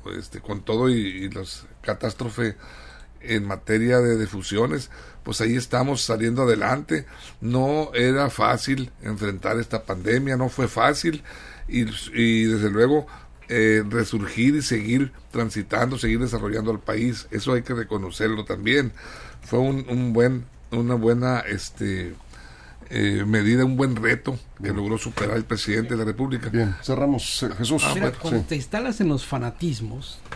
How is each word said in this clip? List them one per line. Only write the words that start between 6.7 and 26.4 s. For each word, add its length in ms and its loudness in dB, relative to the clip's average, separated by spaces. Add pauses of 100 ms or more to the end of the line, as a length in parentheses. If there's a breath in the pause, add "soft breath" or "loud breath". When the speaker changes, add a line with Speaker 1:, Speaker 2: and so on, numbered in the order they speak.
Speaker 1:
No 520 0
era 360 4
fácil 640 0 (100)
enfrentar 580 -2
esta 240 -2
pandemia, 540 0
no 120 0
fue 180 0
fácil 560 2 (440 loud breath)
y, 140 0 (320)
y 320 4
desde 260 2
luego, 360 4 (420 loud breath)
eh, 400 6
resurgir 680 2
y 60 0
seguir 500 0 (200)
transitando, 680 -2
seguir 220 2
desarrollando 520 -2
al 80 -2
país, 520 -2
eso 220 -2
hay 80 2
que 120 -6
reconocerlo 720 -2
también. 460 2 (500 loud breath)
Fue 180 0
un, 300 0
un 240 0
buen, 320 4 (260)
una 240 2
buena, 440 2
este, 760 -4 (760 loud breath)
eh, 360 2
medida, 400 4
un 120 2
buen 180 2
reto 380 0 (240)
que 60 -10
Speaker 2:
Bien. 120 -2
Speaker 1:
logró 220 0
superar 400 -2
el 80 0
presidente 480 0
de 40 0
la 80 0
República. 440 -2